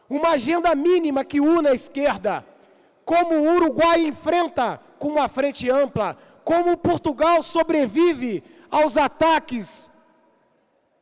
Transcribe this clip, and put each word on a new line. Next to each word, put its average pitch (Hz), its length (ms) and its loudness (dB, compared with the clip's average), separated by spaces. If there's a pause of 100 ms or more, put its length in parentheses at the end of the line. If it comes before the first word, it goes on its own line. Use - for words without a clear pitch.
Uma 294 200 0
agenda 330 440 0
mínima 302 520 0
que 294 160 -2
una 302 300 2
a 254 40 2
esquerda, 202 720 -4 (560)
como 339 300 0
o 311 200 2
Uruguai 339 480 2
enfrenta 311 760 -2 (180)
com 294 120 -6
uma 294 180 0
frente 269 420 -4
ampla, 247 480 -2 (280)
como 349 320 0
Portugal 320 680 0
sobrevive 294 1000 -2 (260)
aos 302 240 0
ataques 294 960 -2 (1120)